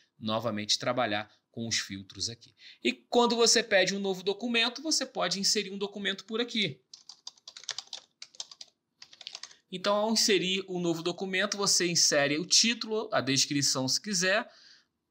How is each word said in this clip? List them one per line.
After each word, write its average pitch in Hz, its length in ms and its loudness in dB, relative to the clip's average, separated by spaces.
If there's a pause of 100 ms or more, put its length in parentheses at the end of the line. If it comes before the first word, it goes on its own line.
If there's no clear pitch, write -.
(180)
novamente 107 600 0
trabalhar 120 520 0 (200)
com 117 160 -8
os 110 120 -2
filtros 98 500 -8
aqui. - 260 -18 (300)
E 247 80 2
quando 240 420 4
você 226 280 4
pede 190 340 2
um - 20 -4
novo 196 240 -2
documento, 233 600 -2
você 294 240 -2
pode 185 340 -2
inserir 196 300 0
um 202 80 -10
documento 196 460 -6
por 220 160 -4
aqui. 226 400 -2 (3000)
Então, 190 220 0
ao 214 180 2
inserir 190 540 2
o 180 140 -4
novo 165 220 0
documento, 190 540 -2
você 196 320 2
insere 147 500 4
o 175 60 -4
título, 220 680 2
a 131 80 2
descrição, 135 680 0
se 127 140 0
quiser, 202 480 0 (640)